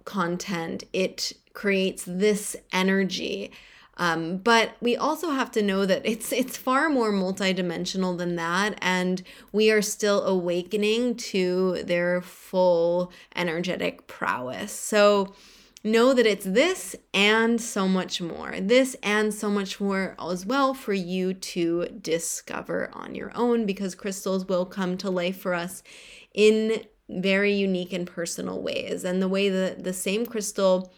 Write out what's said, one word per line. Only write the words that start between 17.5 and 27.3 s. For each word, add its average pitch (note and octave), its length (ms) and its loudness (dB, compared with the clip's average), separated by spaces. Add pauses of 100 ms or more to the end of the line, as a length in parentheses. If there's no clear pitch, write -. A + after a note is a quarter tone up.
so G3 280 -2
much F#3 320 0
more, D#3+ 400 -8
this B3+ 420 4
and G#3+ 320 0
so G#3+ 160 -4
much G3+ 300 -2
more G3 380 -2
as F3+ 280 -6
well C4+ 280 2
for A3 200 -4
you F#3 400 -2
to E3+ 520 -2 (140)
discover - 920 -4
on - 220 -12
your - 200 -10
own, A#3 320 2
because F#3+ 280 -4
crystals F#3+ 520 -4
will F#3 180 0
come F#3 320 -4
to F#3 140 -4
life F#3 280 -2
for F#3 160 -4
us F3 280 -6 (500)
in A3 520 4 (260)
very G3 420 2